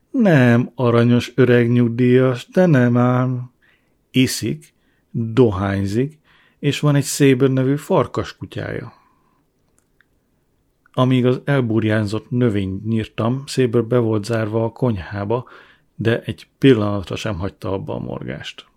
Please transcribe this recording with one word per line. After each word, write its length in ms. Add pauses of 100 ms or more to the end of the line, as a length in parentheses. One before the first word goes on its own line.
(120)
nem 640
aranyos 600
öreg 360
nyugdíjas, 760
de 180
nem 320
ám. 540 (600)
Iszik, 600 (380)
dohányzik, 1080 (400)
és 200
van 160
egy 100
Saber 440
nevű 260
farkaskutyája. 1160 (2000)
Amíg 320
az 180
elburjánzott 840
növényt 560
nyírtam, 600
Saber 380
be 140
volt 260
zárva 400
a 80
konyhába, 800 (460)
de 260
egy 260 (100)
pillanatra 580
sem 220
hagyta 360
abba 220
a 40
morgást. 640 (120)